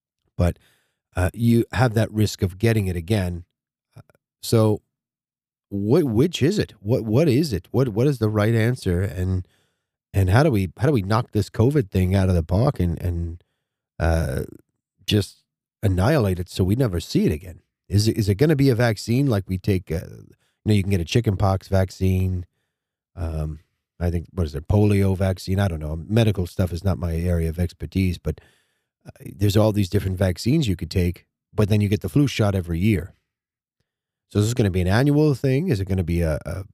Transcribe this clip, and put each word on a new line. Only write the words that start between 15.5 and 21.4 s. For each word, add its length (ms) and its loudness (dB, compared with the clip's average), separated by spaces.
annihilate 560 2
it 100 -8
so 140 -2
we 140 2
never 240 0
see 240 -2
it 80 2
again? 280 -10
Is 200 2
it, 100 0
is 100 0
it 60 4
gonna 200 2
be 140 2
a 60 4
vaccine 520 0
like 200 0
we 100 -4
take, 340 -2
uh, 160 -4
you 600 -18
know, 80 4
you 80 2
can 80 -2
get 100 0
a 60 -2
chickenpox 640 0